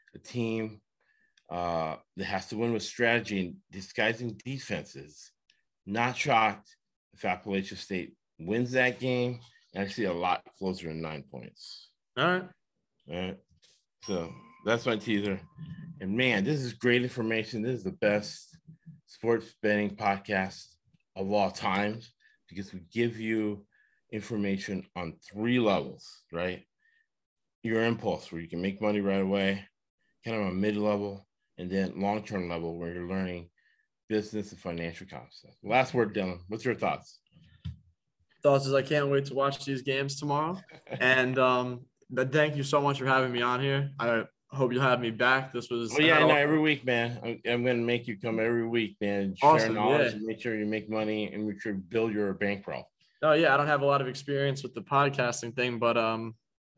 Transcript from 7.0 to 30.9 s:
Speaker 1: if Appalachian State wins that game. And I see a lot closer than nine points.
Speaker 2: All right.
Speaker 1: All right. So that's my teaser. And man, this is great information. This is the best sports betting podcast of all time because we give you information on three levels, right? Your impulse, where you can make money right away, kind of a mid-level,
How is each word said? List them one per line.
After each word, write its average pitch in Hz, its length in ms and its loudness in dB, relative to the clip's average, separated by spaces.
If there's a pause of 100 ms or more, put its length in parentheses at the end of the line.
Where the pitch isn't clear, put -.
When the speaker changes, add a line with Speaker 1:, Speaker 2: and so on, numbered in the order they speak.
Speaker 1:
if - 100 -12
Appalachian 95 520 -2
State - 360 -6 (260)
wins 117 340 -2
that 127 280 2
game. 123 400 -2 (340)
And 98 100 -2
I 95 40 -4
see 104 160 -4
a 92 80 0
lot 87 300 0 (160)
closer 92 300 -4
than 80 120 -8
nine 78 300 -8
points. - 600 -18 (260)
Speaker 2:
All 135 100 0
right. 185 220 0 (640)
Speaker 1:
All 85 100 -6
right. 92 180 -6 (680)
So 85 260 -4 (360)
that's 117 200 0
my 113 100 0
teaser. 101 440 -2 (600)
And 95 160 -4
man, 120 280 2
this 143 160 0
is 123 140 -4
great 123 280 4
information. 113 600 -2
This 127 160 -2
is 92 60 -12
the 95 80 -4
best - 640 -2 (500)
sports 113 460 -2 (100)
betting 104 340 2
podcast 98 720 0 (500)
of 98 160 -2
all 98 180 4
time 104 500 0 (480)
because 95 240 -12
we 92 80 -12 (120)
give 113 260 0
you 107 460 -2 (480)
information 101 720 -4 (120)
on 85 180 -8 (180)
three 117 280 0
levels, 90 600 0 (100)
right? 90 320 -4 (1000)
Your 113 220 0
impulse, 110 480 -2
where 85 80 -8
you 82 80 -12
can 87 140 -6
make 98 180 -4
money 104 200 0
right 98 200 0
away, 98 440 0 (600)
kind 113 160 -4
of 101 80 -2
a 90 40 -2
mid-level, 104 760 0 (320)